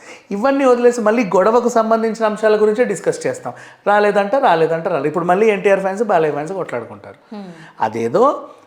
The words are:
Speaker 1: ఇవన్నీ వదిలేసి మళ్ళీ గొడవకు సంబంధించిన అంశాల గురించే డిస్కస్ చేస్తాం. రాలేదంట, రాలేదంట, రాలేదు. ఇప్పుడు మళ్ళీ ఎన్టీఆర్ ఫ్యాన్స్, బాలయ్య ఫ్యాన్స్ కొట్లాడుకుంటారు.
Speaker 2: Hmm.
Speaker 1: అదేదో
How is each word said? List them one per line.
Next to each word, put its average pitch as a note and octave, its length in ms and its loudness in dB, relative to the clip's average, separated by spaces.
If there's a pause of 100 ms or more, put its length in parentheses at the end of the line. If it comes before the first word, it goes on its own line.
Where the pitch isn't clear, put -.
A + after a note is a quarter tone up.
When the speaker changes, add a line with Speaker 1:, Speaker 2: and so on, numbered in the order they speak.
(300)
Speaker 1:
ఇవన్నీ C#4 340 0
వదిలేసి A#3+ 360 4
మళ్ళీ A3 240 2
గొడవకు G#3+ 440 2
సంబంధించిన A3 560 0
అంశాల G#3+ 320 2
గురించే G#3+ 280 2
డిస్కస్ F3+ 420 -4
చేస్తాం. B2+ 260 -6 (340)
రాలేదంట, G3+ 480 2
రాలేదంట, E3 540 0
రాలేదు. D3 180 -2
ఇప్పుడు E3 180 -2
మళ్ళీ G3 260 2
ఎన్టీఆర్ G3 300 0
ఫ్యాన్స్, G3 220 -4
బాలయ్య E3 300 0
ఫ్యాన్స్ D3+ 200 -8
కొట్లాడుకుంటారు. A2 840 -12
Speaker 2:
Hmm. G3+ 140 -16 (320)
Speaker 1:
అదేదో G#3+ 680 -2 (180)